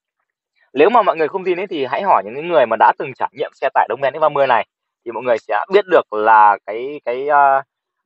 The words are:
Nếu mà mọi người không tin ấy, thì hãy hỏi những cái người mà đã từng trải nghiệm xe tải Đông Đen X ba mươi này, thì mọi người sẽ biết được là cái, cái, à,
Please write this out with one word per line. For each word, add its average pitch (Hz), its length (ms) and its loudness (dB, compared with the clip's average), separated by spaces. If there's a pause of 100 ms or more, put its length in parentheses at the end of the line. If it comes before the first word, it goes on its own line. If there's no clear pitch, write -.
(720)
Nếu 151 160 4
mà 233 120 4
mọi 160 160 -2
người 156 100 -2
không 185 160 -8
tin 180 160 -4
ấy, 202 80 -8
thì 156 180 -6
hãy 127 160 -6
hỏi 156 240 0
những 107 80 -12
cái 143 100 -10
người 165 220 2
mà 110 140 -2
đã 110 180 4
từng 139 160 -10
trải - 180 -8
nghiệm - 220 -8
xe 139 200 -4
tải 127 160 0
Đông 123 120 -6
Đen 135 120 -2
X 156 80 -6
ba 156 80 2
mươi 139 180 0
này, 113 180 0 (400)
thì 117 60 -10
mọi 113 120 -10
người 120 140 0
sẽ 104 360 -6
biết 196 120 2
được 170 280 0
là 107 520 4
cái, 127 400 -10
cái, 131 220 -6
à, 139 360 2 (420)